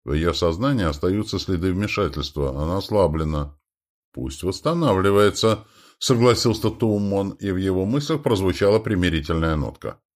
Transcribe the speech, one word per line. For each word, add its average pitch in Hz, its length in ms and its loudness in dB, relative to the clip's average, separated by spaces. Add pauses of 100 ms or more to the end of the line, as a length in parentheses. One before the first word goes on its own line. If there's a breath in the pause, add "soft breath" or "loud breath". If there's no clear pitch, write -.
В 62 80 -6
ее 80 220 0
сознании 98 500 0
остаются 92 540 -2
следы 92 340 -2
вмешательства, 78 800 -4
она 78 280 -4
ослаблена». 78 800 0 (540)
«Пусть 65 300 -10
восстанавливается», 104 1200 2 (320 loud breath)
согласился 117 720 2
Туумон, 101 600 0
и 98 200 -6
в 92 60 0
его 95 280 0
мыслях 143 380 -2
прозвучала 101 560 2
примирительная 82 800 0
нотка. 60 440 -6 (160)